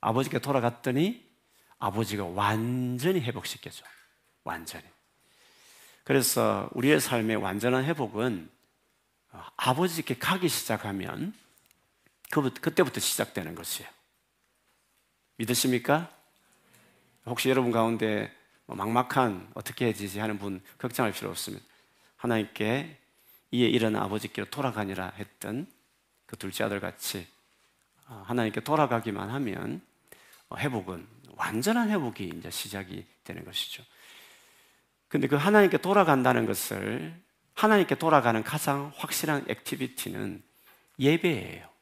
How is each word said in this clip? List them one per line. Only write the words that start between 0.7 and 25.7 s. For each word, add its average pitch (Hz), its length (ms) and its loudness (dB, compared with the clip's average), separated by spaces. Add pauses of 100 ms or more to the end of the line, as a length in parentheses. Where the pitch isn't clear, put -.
아버지가 104 480 -2
완전히 123 920 0
회복시켜줘. - 640 -8 (580)
완전히. 82 420 -10 (1160)
그래서 113 720 2
우리의 143 260 4
삶의 113 360 0
완전한 104 480 0
회복은, 110 680 -2 (840)
어, - 120 -18 (120)
아버지께 156 600 0
가기 180 300 2
시작하면 107 840 -4 (960)
그부-, 135 200 2 (100)
그때부터 156 400 2
시작되는 87 540 -4
것이에요. - 340 -10 (1500)
믿으십니까? 127 760 2 (1120)
혹시 123 240 0
여러분 127 240 4
가운데 110 640 2 (320)
뭐 62 100 -10
막막한, 110 800 0
"어떻게 - 320 -4
해지지?" 101 340 -2
하는 107 180 -4
분 95 240 -8 (160)
걱정할 117 340 -2
필요 - 180 -8
없습니다. - 340 -10 (520)
하나님께 120 840 -2 (540)
"이에 120 160 4
일어나 107 340 2
아버지께로 101 480 -4
돌아가니라." 101 680 -4
했던 107 500 -8 (600)